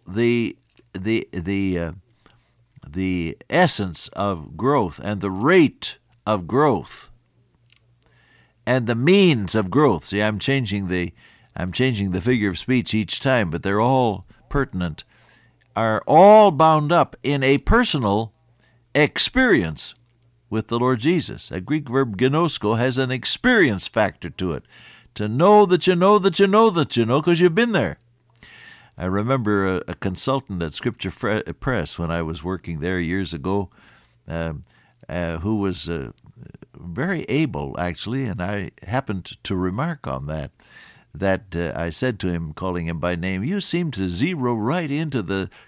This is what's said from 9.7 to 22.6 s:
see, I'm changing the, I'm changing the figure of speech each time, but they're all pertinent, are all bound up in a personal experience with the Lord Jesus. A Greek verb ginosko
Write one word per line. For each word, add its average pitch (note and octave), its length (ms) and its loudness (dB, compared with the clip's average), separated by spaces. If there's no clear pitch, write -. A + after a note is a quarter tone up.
see, G2+ 180 -2
I'm G#2+ 160 0
changing G#2 480 -2
the, F2+ 260 -2
I'm F2+ 160 -6
changing G#2 400 0
the F2+ 100 -2
figure G#2+ 280 2
of F2 80 -4
speech B2 380 0
each G#2+ 240 -2
time, A#2+ 320 2
but E2 100 -4
they're G2+ 180 0
all A#2+ 460 2
pertinent, F#2 540 -4
are A2 320 0
all G3+ 420 10
bound D#3 420 4
up D#3+ 300 2
in C#3 220 0
a C3+ 160 4
personal A2+ 720 2
experience D3 1000 0
with A2 180 -4
the A#2 120 -4
Lord B2 200 0
Jesus. C#3 520 -2
A F#2 100 -6
Greek D3+ 260 -6
verb A#2+ 300 -2
ginosko C3 640 0